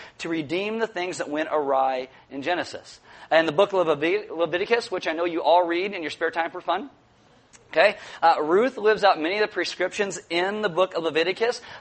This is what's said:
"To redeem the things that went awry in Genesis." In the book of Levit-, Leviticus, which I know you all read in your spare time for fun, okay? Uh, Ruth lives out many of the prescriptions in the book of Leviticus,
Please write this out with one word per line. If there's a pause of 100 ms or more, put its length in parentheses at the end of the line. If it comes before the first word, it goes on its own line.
(180)
"To
redeem
the
things
that
went
awry (220)
in
Genesis." (300)
In
the
book
of
Levit-,
Leviticus,
which
I
know
you
all
read
in
your
spare
time
for
fun, (800)
okay? (260)
Uh,
Ruth
lives
out
many
of
the
prescriptions
in
the
book
of
Leviticus, (180)